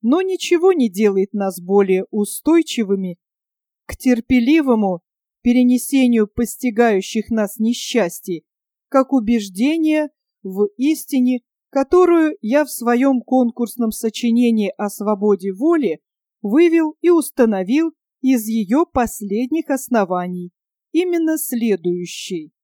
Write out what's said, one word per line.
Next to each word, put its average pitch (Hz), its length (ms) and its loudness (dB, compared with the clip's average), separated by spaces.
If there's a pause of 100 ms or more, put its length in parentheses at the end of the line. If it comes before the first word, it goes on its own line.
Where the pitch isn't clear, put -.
Но 269 200 2
ничего 370 520 0
не 254 160 2
делает 196 440 0
нас 196 280 -4
более 185 480 2
устойчивыми 202 1080 -2 (680)
к - 100 -12
терпеливому 240 1040 0 (400)
перенесению 247 840 2
постигающих 220 1000 -2
нас 214 300 -4
несчастий, 202 840 -4 (440)
как 269 240 0
убеждение 262 960 0 (320)
в 196 260 -2 (100)
истине, 254 640 0 (280)
которую 330 720 2
я 277 240 0
в - 60 -14
своем 247 500 0
конкурсном 233 720 -2
сочинении 226 840 0
о 202 120 -4
свободе 196 640 -2
воли 247 460 0 (420)
вывел 320 600 2
и 330 80 2
установил 269 840 0 (280)
из 254 260 0
ее 226 380 0
последних 240 840 -4
оснований, 180 800 -2 (400)
именно 330 460 0
следующей. 180 1120 -4 (120)